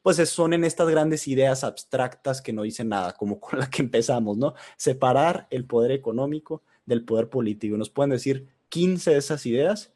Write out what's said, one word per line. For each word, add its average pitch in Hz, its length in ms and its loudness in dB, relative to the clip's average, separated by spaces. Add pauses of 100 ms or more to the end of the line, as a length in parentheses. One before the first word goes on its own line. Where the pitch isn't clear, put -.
pues, 170 180 4
es, 160 100 4
son 165 240 2
en 170 100 2
estas 165 260 2
grandes 156 380 2
ideas 131 380 2
abstractas 127 760 -4
que 117 120 -8
no 107 100 -4
dicen 113 240 -6
nada, 92 260 -2
como 104 280 -4
con - 180 -4
la 131 100 -2
que - 120 -4
empezamos, 117 560 0
¿no? 143 160 -2 (240)
Separar 135 720 2
el 131 160 -6
poder 120 260 2
económico 135 720 -4 (240)
del 117 180 0
poder 113 240 0
político. 107 500 -4
Nos 107 120 -6
pueden 143 220 0
decir 135 360 -2 (220)
quince 175 420 0
de 143 60 6
esas 143 300 -4
ideas 151 480 0